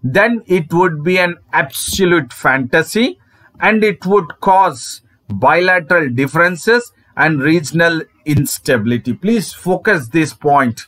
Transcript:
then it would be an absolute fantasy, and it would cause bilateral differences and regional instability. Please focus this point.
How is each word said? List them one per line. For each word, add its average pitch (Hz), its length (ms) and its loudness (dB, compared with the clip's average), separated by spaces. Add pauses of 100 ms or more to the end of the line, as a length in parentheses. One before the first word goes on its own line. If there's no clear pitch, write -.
then 214 420 0
it 175 280 0
would 170 300 0
be 185 140 2
an 175 200 0 (160)
absolute 170 800 -2
fantasy, 160 840 -2 (420)
and 214 240 2
it 196 220 -2
would 196 200 2 (160)
cause 185 600 0 (280)
bilateral 165 800 2
differences 170 840 0 (240)
and 151 260 0
regional 160 600 0 (240)
instability. 123 880 -2
Please 208 400 -4
focus 170 560 -2
this 160 240 -2
point. 139 540 0